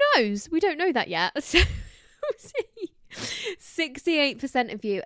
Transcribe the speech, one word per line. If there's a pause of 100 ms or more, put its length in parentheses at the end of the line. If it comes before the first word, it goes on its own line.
(220)
knows?
We
don't
know
that
yet.
<laughs>
So
we'll
see. (840)
Sixty-eight
percent
of
you,